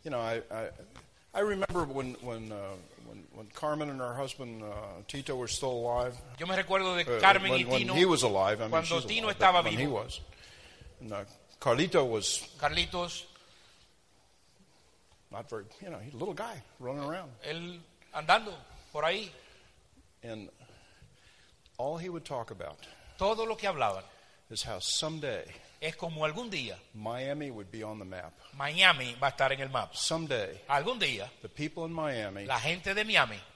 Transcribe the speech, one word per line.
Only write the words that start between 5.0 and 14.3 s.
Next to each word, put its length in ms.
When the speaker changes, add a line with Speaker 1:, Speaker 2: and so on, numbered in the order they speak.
Speaker 1:
Tito 280
were 120
still 240
alive. 440
Speaker 2:
Yo 80
me 100
recuerdo 400
de 200
Speaker 1:
Uh, 40
Speaker 2:
Carmen 320
Speaker 1:
when, 160
Speaker 2:
y 100
Tino 140
Speaker 1:
when 80
he 40
was 180
alive, 380
I 40
mean, 60
Speaker 2:
cuando 160
Speaker 1:
she's 60
Speaker 2:
Tino 220
Speaker 1:
alive, 100
Speaker 2:
estaba 140
Speaker 1:
but 20
when 100
he 120
Speaker 2:
vivo. 80
Speaker 1:
was. 260
And, 120
uh, 120
Carlito 480
was 380
Speaker 2:
Carlitos. 680